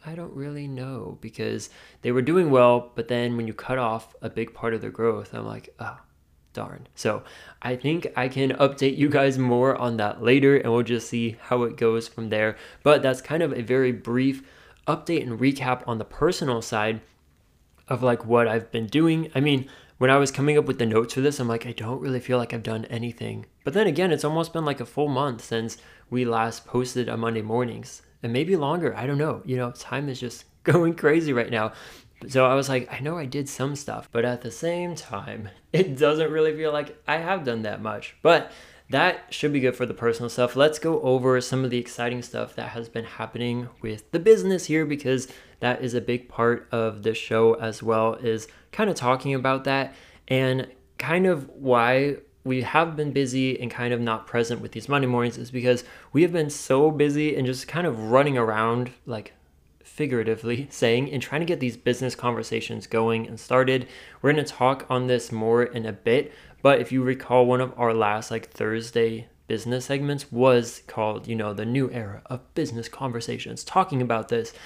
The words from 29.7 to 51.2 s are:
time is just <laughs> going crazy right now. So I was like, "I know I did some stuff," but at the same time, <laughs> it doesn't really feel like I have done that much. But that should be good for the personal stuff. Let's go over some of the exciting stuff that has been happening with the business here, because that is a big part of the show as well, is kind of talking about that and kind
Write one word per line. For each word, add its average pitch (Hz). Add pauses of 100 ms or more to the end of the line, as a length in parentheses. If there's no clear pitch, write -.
time 139
is 123
just 120 (100)
<laughs> -
going 170
crazy 156
right 117
now. 110 (560)
So 131
I 127
was 135
like, 127
"I 123
know 156
I 156
did 139
some 147
stuff," 110
but 117
at 123
the 113
same 175
time, 107 (100)
<laughs> -
it 156
doesn't 151
really 156
feel 156
like 147 (120)
I 147
have 170
done 117
that 101
much. 107
But 156 (400)
that 170
should 151
be 139
good 123
for 127
the 113
personal 117
stuff. 123
Let's 151
go 160
over 127
some 131
of 123
the 123
exciting 120
stuff 113
that 117
has 117
been 113
happening 120 (120)
with 110
the 165
business 190
here, 156
because 131 (320)
that 123
is 123
a 120
big 123
part 117
of 110
the 113
show 113
as 113
well, 110
is 113 (240)
kind 214
of 165
talking 131
about 131
that 135 (320)
and 131 (300)
kind 170